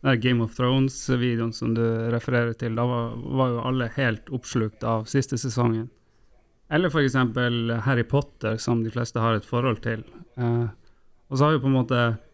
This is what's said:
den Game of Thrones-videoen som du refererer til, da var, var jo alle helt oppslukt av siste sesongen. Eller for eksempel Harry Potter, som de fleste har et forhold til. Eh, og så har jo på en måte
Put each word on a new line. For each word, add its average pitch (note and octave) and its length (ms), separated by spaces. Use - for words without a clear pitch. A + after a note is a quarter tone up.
den C3 180
Game A#2+ 220
of A2 120
Thrones-videoen B2 960
som A#2 200
du A2+ 80
refererer A#2+ 460
til, A#2 180
da A#2 100
var, A#2 320
var C3 320
jo A#2 160
alle B2+ 300
helt A#2+ 340
oppslukt A2+ 540
av A2+ 220
siste C3 320
sesongen. A#2 520
Eller E3 200
for D3+ 120
eksempel B2 720
Harry A#2+ 200
Potter, A2+ 540
som A#2 260
de A2+ 80
fleste A#2+ 280
har A2+ 160
et G#2 100
forhold A#2+ 360
til. A2+ 220
Eh, A#2 300
og C3+ 60
så C#3+ 80
har D3+ 120
jo - 60
på C3+ 80
en C3 60
måte B2 240